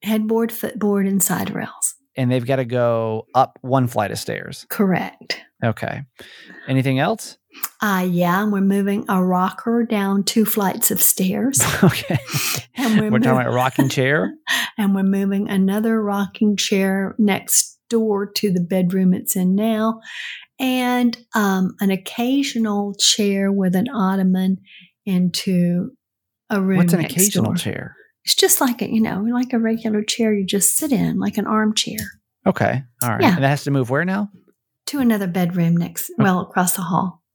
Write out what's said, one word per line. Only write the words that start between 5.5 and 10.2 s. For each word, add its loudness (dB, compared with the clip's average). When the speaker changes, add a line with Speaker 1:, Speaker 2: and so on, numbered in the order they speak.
Speaker 2:
Okay. -4
Anything 0
else? -4
Speaker 1:
Uh, 0
yeah, 2
and 0
we're 0
moving 2
a 2
rocker 0
down 0